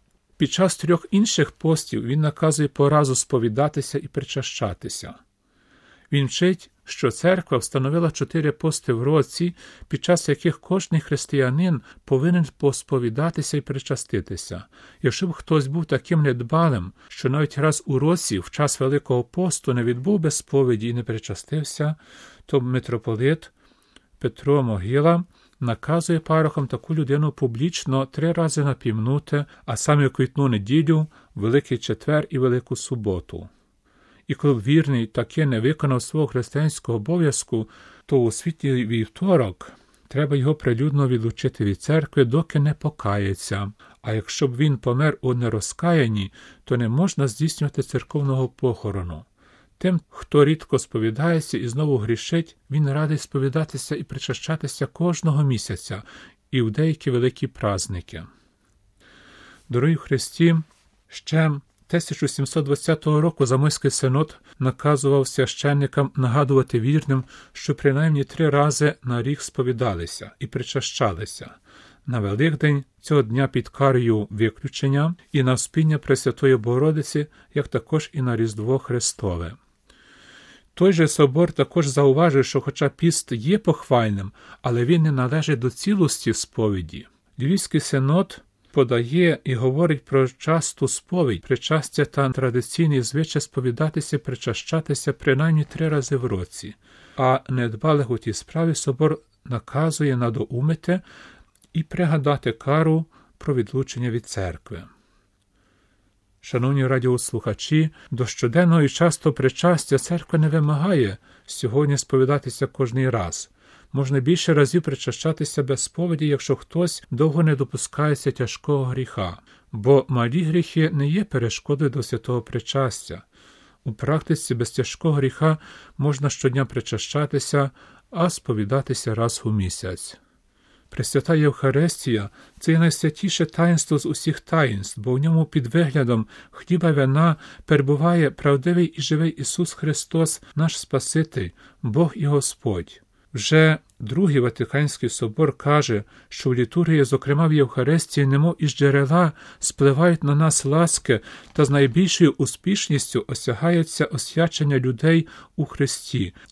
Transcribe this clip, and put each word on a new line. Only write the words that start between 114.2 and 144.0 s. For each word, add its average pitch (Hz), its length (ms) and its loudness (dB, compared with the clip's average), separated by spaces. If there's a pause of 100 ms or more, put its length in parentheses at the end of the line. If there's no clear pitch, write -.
більше 165 340 2
разів 147 280 4
причащатися 147 800 -4
без 131 180 -2
сповіді, 165 460 -2
якщо 139 300 0
хтось - 540 -4
довго 151 320 2
не 156 140 4
допускається 139 720 -2
тяжкого 135 540 -2
гріха, 120 540 -4 (340)
бо 127 360 4
малі 123 340 0
гріхи 160 480 2
не 143 180 0
є 190 160 0
перешкодою 139 640 -2
до 127 120 -4
святого 120 400 -4
причастя. - 800 -6 (640)
У 117 80 -6
практиці 147 640 -2
без 117 160 -4
тяжкого 151 440 -2
гріха 151 440 0 (400)
можна 139 320 0
щодня 131 340 0
причащатися, 143 1080 -2 (400)
а 175 200 0
сповідатися 110 840 -4
раз 117 300 -2
у 110 80 0
місяць. 92 640 -4 (680)
Пресвята - 460 -2
Євхаристія — 139 960 0 (300)
це - 120 0
є 165 60 4
найсвятіше 165 680 0
таїнство 165 520 2
з - 80 -6
усіх 151 340 -4
таїнств, 113 600 -2
бо 127 120 -2
в 131 60 0
ньому 160 260 4
під 143 300 -2
виглядом 131 520 2 (240)
хліба 175 380 0
й 156 40 4
вина 147 440 4 (280)
перебуває 147 680 4
правдивий 147 560 2
і - 160 -6
живий 156 280 0
Ісус 160 420 -4
Христос, 156 680 -2 (120)
наш 156 240 0
Спаситель, 135 680 -2 (340)
Бог 139 320 0
і 147 120 -2
Господь. 131 760 -2 (320)
Вже 156 440 4 (220)